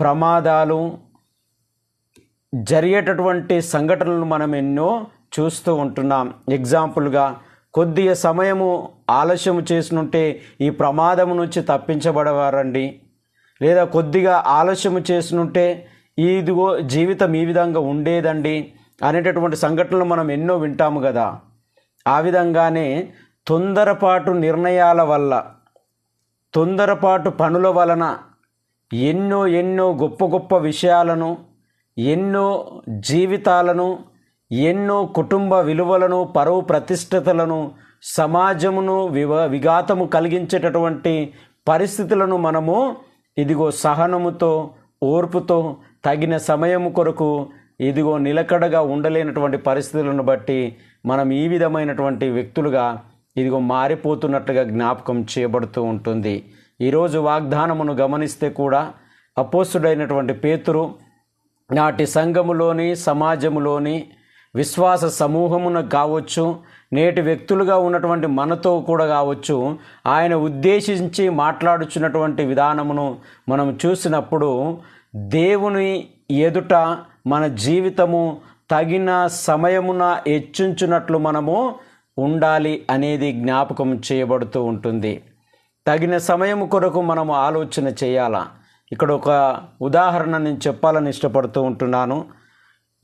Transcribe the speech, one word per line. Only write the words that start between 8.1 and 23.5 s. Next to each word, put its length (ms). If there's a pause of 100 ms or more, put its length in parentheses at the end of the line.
సమయము 720 (220)
ఆలస్యం 640
చేసినుంటే 680 (200)
ఈ 100
ప్రమాదం 680
నుంచి 260
తప్పించబడవారండి, 1400 (600)
లేదా 220
కొద్దిగా 640
ఆలస్యం 640
చేసినుంటే 760 (320)
ఇదిగో 600
జీవితం 540
ఈ 100
విధంగా 360
ఉండేదండి 920 (320)
అనేటటువంటి 520
సంఘటనలు 480
మనం 260
ఎన్నో 260
వింటాము 440
కదా. 400 (680)
ఆ 120
విధంగానే 880 (380)
తొందరపాటు 840